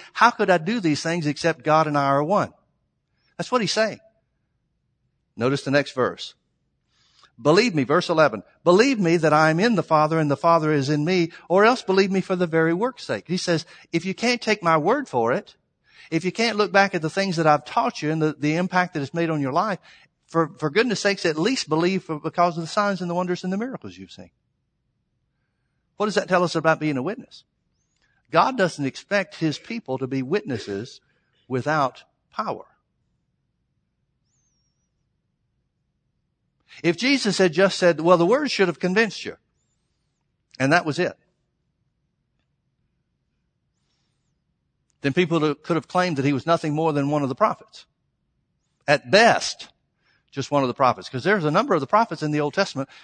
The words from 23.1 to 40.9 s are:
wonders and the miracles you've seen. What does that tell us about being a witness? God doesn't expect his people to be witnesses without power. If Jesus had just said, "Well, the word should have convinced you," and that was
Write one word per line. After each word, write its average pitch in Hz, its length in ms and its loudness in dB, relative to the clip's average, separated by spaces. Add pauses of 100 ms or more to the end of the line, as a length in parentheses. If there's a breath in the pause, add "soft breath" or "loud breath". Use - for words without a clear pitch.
wonders 180 280 -4
and 185 100 -4
the 196 60 -4
miracles 202 380 -10
you've 95 160 -20
seen. 85 180 -20 (1700)
What 202 100 -4
does 208 100 -4
that 196 120 -2
tell 180 160 2
us 165 100 -4
about 160 240 2
being 147 200 -2
a 123 40 -4
witness? - 420 -12 (840)
God 226 280 2
doesn't 175 260 0
expect 196 520 -4
his 156 220 -2
people 220 380 -8
to 131 100 -6
be 131 160 -4
witnesses 123 800 -6 (480)
without 135 560 -2 (260)
power. 208 360 -8 (4000 loud breath)
If 170 140 2
Jesus 254 400 0
had 185 160 4
just 185 260 2
said, 170 220 2
"Well, 175 160 6
the 170 80 4
word 254 260 0
should 190 180 0
have 170 120 -6
convinced 190 460 -2
you," 92 100 -12 (1200)
and 135 140 2
that 175 140 2
was 151 120 -4